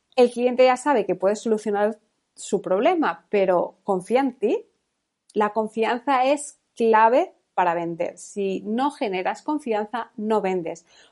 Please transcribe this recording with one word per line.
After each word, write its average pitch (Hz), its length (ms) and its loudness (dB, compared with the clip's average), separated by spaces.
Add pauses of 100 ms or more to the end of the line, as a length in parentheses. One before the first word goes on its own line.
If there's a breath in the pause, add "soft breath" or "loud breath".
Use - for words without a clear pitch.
(160)
El 247 140 6
cliente 247 340 2
ya 247 140 4
sabe 254 260 2
que 185 100 -2
puedes 196 260 0
solucionar 214 600 -2 (340)
su - 280 -4
problema, 240 640 0
pero 190 560 0
confía 185 360 0
en 269 180 -2
ti. 349 280 -2 (680)
La 208 160 0
confianza 226 760 -2
es 285 340 -2 (160)
clave 226 600 4 (180)
para 180 220 0
vender. 170 420 -6
Si 190 460 -6
no 233 280 -2
generas 190 520 -6
confianza, 233 720 -6
no 214 240 -2
vendes, 180 460 -4 (260 soft breath)